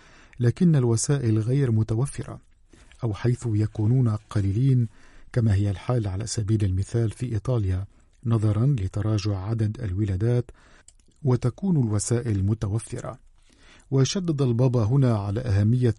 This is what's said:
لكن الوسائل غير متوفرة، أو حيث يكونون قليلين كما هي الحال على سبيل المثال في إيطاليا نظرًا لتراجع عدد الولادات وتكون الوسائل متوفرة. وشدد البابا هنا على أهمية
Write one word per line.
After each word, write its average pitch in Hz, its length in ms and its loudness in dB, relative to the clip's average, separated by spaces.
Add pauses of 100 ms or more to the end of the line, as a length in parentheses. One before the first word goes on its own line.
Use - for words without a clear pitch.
(400)
لكن 151 360 4
الوسائل 120 600 2
غير 123 320 0
متوفرة، 113 720 -2 (640)
أو 110 100 -2
حيث 120 360 -2
يكونون 107 580 2
قليلين 110 800 0 (440)
كما 110 220 2
هي 101 160 2
الحال 110 360 -2
على 98 200 -6
سبيل 107 380 0
المثال 101 460 0
في 123 220 -8
إيطاليا 98 540 -2 (400)
نظرًا 110 400 2
لتراجع 104 720 -2
عدد 107 420 -4
الولادات 107 680 -2 (720)
وتكون 131 540 0
الوسائل 113 680 0
متوفرة. 110 720 -4 (720)
وشدد 139 520 0
البابا 123 420 2
هنا 123 320 2
على 101 240 -4
أهمية 113 580 2